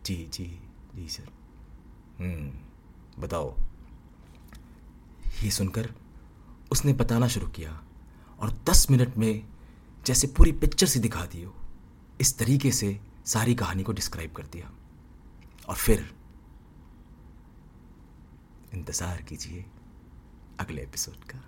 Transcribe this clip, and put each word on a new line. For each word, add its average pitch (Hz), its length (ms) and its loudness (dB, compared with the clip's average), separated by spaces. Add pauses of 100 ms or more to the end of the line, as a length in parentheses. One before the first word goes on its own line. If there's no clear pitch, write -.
जी, 82 280 -6
जी, 85 280 -10 (340)
जी 90 140 -12
सर।" - 200 -12 (920)
"हम्म, 76 380 -6 (640)
बताओ।" 78 340 -4 (1900)
ये 104 80 2
सुनकर 104 440 -2 (800)
उसने 135 200 4
बताना 117 360 4
शुरू 87 200 -2
किया 76 360 -10 (560)
और 107 120 -4
दस - 380 8
मिनट 123 260 4
में 110 320 0 (580)
जैसे 127 200 2
पूरी 160 260 8
पिक्चर 147 340 2
सी - 120 0
दिखा 87 280 -2
दी 85 160 -12
हो, 95 120 -16 (680)
इस - 180 0
तरीके 135 340 2
से 101 280 -2 (260)
सारी 117 280 2
कहानी 95 280 -2
को 107 100 -4
डिस्क्राइब 82 400 -6
कर - 140 -14
दिया। - 260 -16 (960)
और 92 80 -6
फिर 95 400 2 (2500)
इंतज़ार 85 480 -6
कीजिए 85 440 -12 (960)
अगले 71 220 -8
एपिसोड - 420 -10
का। 127 240 -16